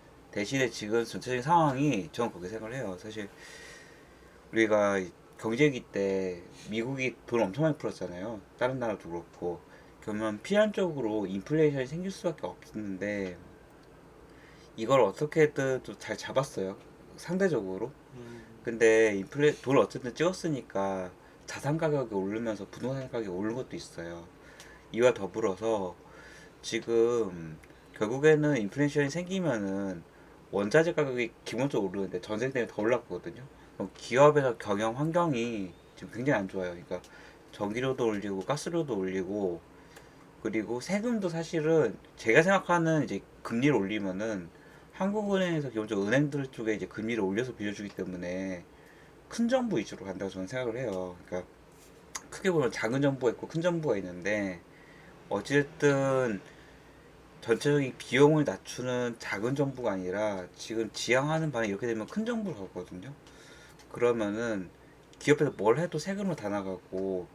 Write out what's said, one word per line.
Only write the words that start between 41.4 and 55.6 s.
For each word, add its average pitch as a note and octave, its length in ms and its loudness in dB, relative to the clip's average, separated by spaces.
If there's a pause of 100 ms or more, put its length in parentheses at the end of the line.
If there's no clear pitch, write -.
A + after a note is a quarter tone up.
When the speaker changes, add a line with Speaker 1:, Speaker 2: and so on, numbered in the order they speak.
Speaker 1:
제가 B2 260 6
생각하는 E3+ 600 4
이제 G2 180 -2 (220)
금리를 B2+ 320 2
올리면은 G2 760 -2 (440)
한국은행에서 F#3+ 760 0
기본적으로 G#2+ 380 -2
은행들 C#3 400 2
쪽에 A2 260 -2
이제 G2+ 120 -4
금리를 A2 360 -4
올려서 G#2+ 340 0
빌려주기 G#2 340 -6
때문에 F2+ 720 -6 (640)
큰 A#3 220 -2
정부 A#3+ 280 2
위주로 - 280 -6
간다고 F#2+ 260 -6
저는 F#2 160 -8
생각을 A#2+ 300 -4
해요. F#2 480 -6
그러니까 F2+ 240 -8 (800)
크게 - 220 -2
보면 C#3+ 200 2
작은 B2 300 -2
정부가 C3+ 320 4
있고 - 140 -10
큰 D#3+ 140 -4
정부가 D#3+ 360 0
있는데 F#2 640 -2 (680)
어쨌든 C3+ 1080 2 (1000)